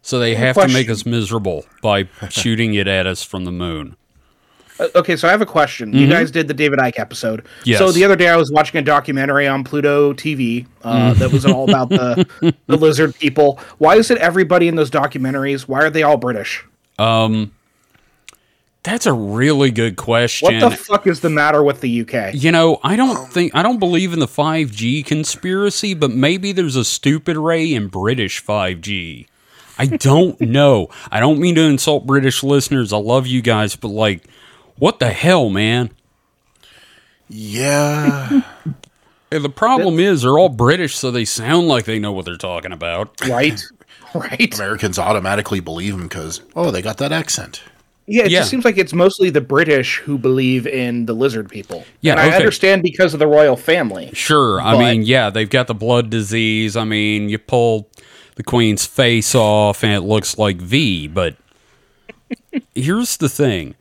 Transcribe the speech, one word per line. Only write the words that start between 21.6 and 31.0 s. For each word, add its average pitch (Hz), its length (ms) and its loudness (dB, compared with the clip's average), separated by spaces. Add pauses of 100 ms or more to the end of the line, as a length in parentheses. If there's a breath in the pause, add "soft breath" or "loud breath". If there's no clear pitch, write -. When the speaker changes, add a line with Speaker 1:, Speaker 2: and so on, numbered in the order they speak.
Speaker 2:
with 143 160 0
the 127 100 -4
U 117 140 -2
K? 107 280 -6
Speaker 1:
You 147 200 0
know, 165 320 4
I 170 100 0
don't 240 220 0
Speaker 3:
Um, - 100 -10
Speaker 1:
think, 175 300 -2
I 165 80 0
don't 233 160 0
believe 175 320 0
in 165 80 -2
the 131 80 -2
five 156 420 -2
G 117 320 -4
conspiracy, 185 880 -4
but 151 200 -2
maybe 180 400 0
there's 170 240 -2
a 123 80 0
stupid 151 520 -2
ray 160 380 0
in 104 140 -4
British 98 500 -4
five 92 420 -4
G. 85 460 -10 (500 soft breath)
I 131 100 -2
don't 156 540 2
<laughs> - 0 -
know. 120 480 2 (220 loud breath)